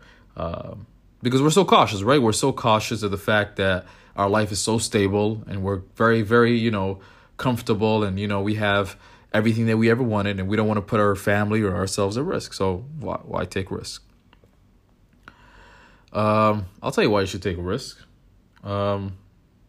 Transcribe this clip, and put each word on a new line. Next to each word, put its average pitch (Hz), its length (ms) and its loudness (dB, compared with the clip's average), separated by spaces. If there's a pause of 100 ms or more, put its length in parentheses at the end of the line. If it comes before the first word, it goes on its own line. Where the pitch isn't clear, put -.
(380)
uh, - 380 -8 (460)
because 131 200 2
we're 151 80 4
so 175 160 4
cautious, 113 360 4
right? 131 200 4
We're 110 100 4
so 135 220 0
cautious 110 500 0
of 101 80 -2
the 101 60 -6
fact 104 400 0
that 95 280 0 (300)
our 98 140 0
life 107 240 0
is 92 80 -4
so 110 160 0
stable, 104 680 0
and 98 160 -6
we're 95 180 -4 (160)
very, 113 240 4
very, 117 360 4
you 113 140 0
know, 98 300 -4 (340)
comfortable, 110 680 0
and, 95 120 -4
you 104 80 -4
know, 101 140 -2
we 107 160 -2
have 101 400 0 (380)
everything 110 320 2
that 113 100 2
we 113 160 4
ever 120 100 2
wanted, 101 380 0
and 92 80 -4
we 104 80 0
don't 107 140 2
wanna 107 120 0
put 107 200 0
our 101 160 4
family 104 440 0
or 92 140 0
ourselves 98 420 -2
at 139 60 -2
risk. - 300 -6
So 95 320 -2 (160)
why, 92 240 -6
why 87 180 -4
take 92 260 -6
risk? - 320 -10 (2000)
Um, 107 540 2 (140)
I'll 120 100 -6
tell 220 120 0
you 135 60 4
why 104 100 4
you 95 80 0
should 90 160 -8
take 90 140 -4
a 87 40 -8
risk. 98 360 -8 (680)
Um, 101 540 -4 (520)